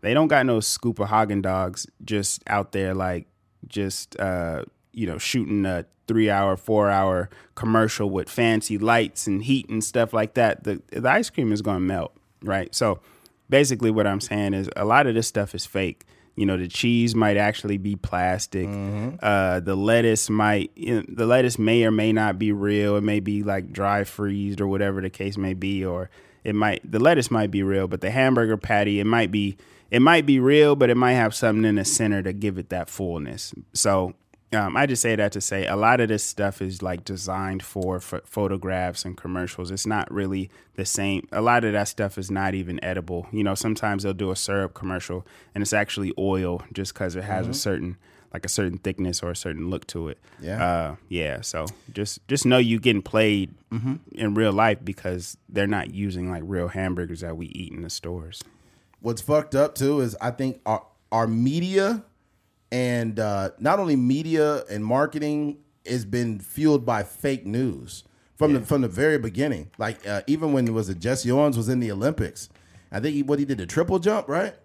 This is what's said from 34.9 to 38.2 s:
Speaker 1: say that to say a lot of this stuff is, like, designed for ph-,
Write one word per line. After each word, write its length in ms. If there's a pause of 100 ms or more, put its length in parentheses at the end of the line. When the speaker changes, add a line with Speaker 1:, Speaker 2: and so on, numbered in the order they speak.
Speaker 1:
say 140
that 180
to 80
say 260
a 100
lot 240
of 80
this 160
stuff 360
is, 220
like, 220
designed 580
for 380
ph-, 240